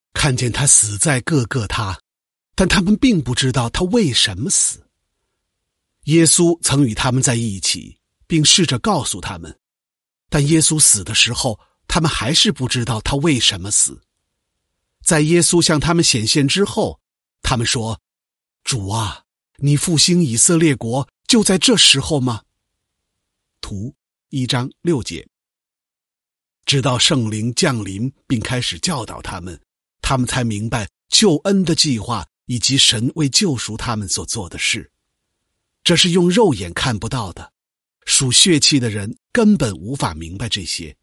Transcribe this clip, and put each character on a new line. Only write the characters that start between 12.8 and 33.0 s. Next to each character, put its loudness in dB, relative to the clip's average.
道 -4
他 -2
为 2
什 0
么 -10
死。 -2
在 2
耶 2
稣 2
向 2
他 0
们 4
显 0
现 0
之 0
后， -4
他 0
们 -2
说 -4
：“主 -4
啊， -4
你 2
复 0
兴 4
以 0
色 4
列 4
国 -4
就 4
在 2
这 2
时 4
候 0
吗？” -2
图 -10
一 -4
章 -2
六 0
节。 -12
直 0
到 0
圣 0
灵 -4
降 0
临 -6
并 0
开 -4
始 -6
教 -4
导 -14
他 -12
们， -12
他 0
们 0
才 -2
明 -4
白 -4
救 4
恩 2
的 0
计 0
划 -6
以 -4
及 0
神 2